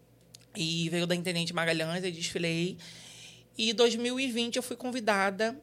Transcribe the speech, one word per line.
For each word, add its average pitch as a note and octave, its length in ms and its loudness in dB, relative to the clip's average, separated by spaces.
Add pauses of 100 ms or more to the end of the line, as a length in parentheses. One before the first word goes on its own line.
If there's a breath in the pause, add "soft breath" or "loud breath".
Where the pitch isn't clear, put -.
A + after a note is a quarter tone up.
(560)
E E3 320 0
veio F3 180 0
da F3 80 2
Intendente E3+ 400 -2
Magalhães, E3 480 0
aí F#3+ 80 -2
desfilei. E3+ 680 -2 (800 loud breath)
E A3 140 2
em A#3 40 2
dois A#3 200 6
mil A#3+ 240 0
e C4+ 80 0
vinte A#3 300 0
eu B3+ 80 0
fui - 100 -6
convidada A3 880 0